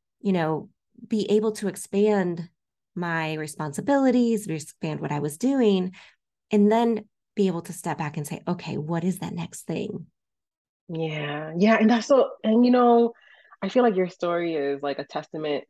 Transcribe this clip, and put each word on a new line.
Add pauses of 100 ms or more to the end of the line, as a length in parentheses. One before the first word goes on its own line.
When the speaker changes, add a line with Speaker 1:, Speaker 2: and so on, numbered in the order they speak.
(200)
Speaker 1:
you
know, (380)
be
able
to
expand (460)
my
responsibilities,
expand
what
I
was
doing, (560)
and
then (300)
be
able
to
step
back
and
say,
"Okay,
what
is
that
next
thing?" (840)
Speaker 2:
Yeah.
Yeah.
And
that's
so, (140)
and,
you
know, (500)
I
feel
like
your
story
is,
like,
a
testament